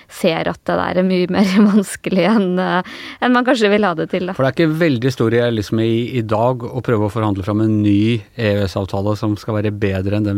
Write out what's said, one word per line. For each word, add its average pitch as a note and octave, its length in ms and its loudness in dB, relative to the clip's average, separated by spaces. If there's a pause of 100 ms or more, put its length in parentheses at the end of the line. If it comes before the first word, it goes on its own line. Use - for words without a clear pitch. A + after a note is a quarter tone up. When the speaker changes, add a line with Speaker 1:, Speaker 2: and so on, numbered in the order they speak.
Speaker 1:
ser E3 400 -2
at E3+ 160 -6
det F3 100 -2
der F3 240 -2
er F#3 40 2
mye F3+ 260 0
mer F#3 160 2
<laughs> G3 260 4
vanskelig F#3 560 0
enn, F#3+ 320 2
eh, F3+ 240 -2 (380)
enn B3 120 2
man B3 120 2
kanskje A3+ 260 2
vil G#3 120 2
ha F3+ 120 0
det E3 160 -4
til, F3+ 160 -2
da. F#3+ 60 -4
Speaker 2:
For C3 100 -2
det C3 160 0
er E3 80 4
ikke D#3 100 0
veldig C3+ 360 2
stor A2+ 180 0
realisme A2+ 480 0
i, A2+ 380 0
i A#2 40 0
dag A2+ 380 0
å A#2+ 240 -8
prøve G#2+ 240 2
å G2+ 40 -6
forhandle G#2+ 320 -2
fram G#2+ 180 0
en G#2+ 200 2
ny G#2 400 2 (160)
E G#2+ 200 0
U G2+ 100 0
S-avtale G2 500 -2
som G#2+ 200 -2
skal - 180 -6
være G#2 160 -2
bedre G2+ 460 -2
enn G#2+ 80 0
den G2+ 120 -2